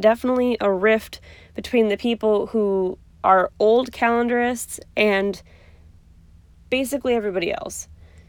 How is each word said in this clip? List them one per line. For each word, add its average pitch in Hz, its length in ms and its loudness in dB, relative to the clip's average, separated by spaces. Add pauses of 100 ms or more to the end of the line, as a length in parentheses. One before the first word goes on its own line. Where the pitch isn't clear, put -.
definitely 247 600 2
a 202 120 0
rift 220 480 0 (340)
between 220 340 0
the 202 80 -2
people 214 520 0
who 196 500 -2 (240)
are 185 360 4
old 226 340 2
calendarists 240 880 -2 (160)
and 202 440 0 (1300)
basically 262 460 -2
everybody 202 380 -2
else. - 340 -10 (420)